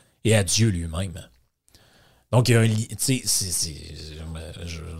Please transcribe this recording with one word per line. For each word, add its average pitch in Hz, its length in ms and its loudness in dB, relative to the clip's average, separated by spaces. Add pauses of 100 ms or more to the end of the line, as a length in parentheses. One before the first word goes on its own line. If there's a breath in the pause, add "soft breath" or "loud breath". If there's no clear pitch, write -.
(240 soft breath)
et 107 100 6
à 104 120 4
Dieu 107 240 4
lui-même. » 82 580 -4 (1040 soft breath)
Donc, 117 160 4
il 123 60 6
y - 20 8
a 113 60 8
un 110 60 6
li-, 110 200 0
tu 110 120 -12
sais, 131 260 0
c'est, 98 260 0
c'est, 78 240 -4 (880)
je, 85 160 -8 (180)